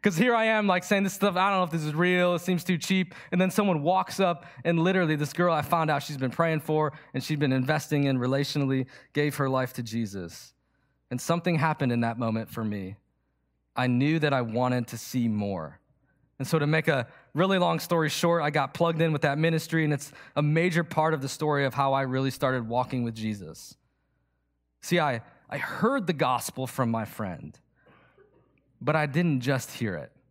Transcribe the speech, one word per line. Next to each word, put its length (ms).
'Cause 140
here 180
I 100
am, 220
like, 160
saying 200
this 100
stuff, 240
"I 120
don't 100
know 40
if 80
this 140
is 100
real, 400
it 40
seems 260
too 120
cheap." 380
And 80
then 100
someone 320
walks 380
up, 260
and 140
literally 360
this 180
girl 200
I 80
found 280
out 140
she's 140
been 140
praying 280
for 340
and 100
she'd 160
been 120
investing 520
in 140
relationally 680
gave 240
her 120
life 240
to 100
Jesus. 680
And 100
something 360
happened 360
in 100
that 180
moment 300
for 140
me. 340
I 120
knew 320
that 140
I 80
wanted 480
to 80
see 300
more. 520
And 80
so 120
to 80
make 200
a 200
really 240
long 220
story 300
short, 340
I 80
got 240
plugged 260
in 100
with 120
that 160
ministry, 440
and 80
it's 200
a 80
major 400
part 320
of 60
the 60
story 380
of 80
how 200
I 100
really 260
started 380
walking 360
with 120
Jesus. 600
See, 180
I, 220
I 80
heard 480
the 80
gospel 540
from 240
my 140
friend, 540
but 160
I 120
didn't 340
just 300
hear 240
it. 160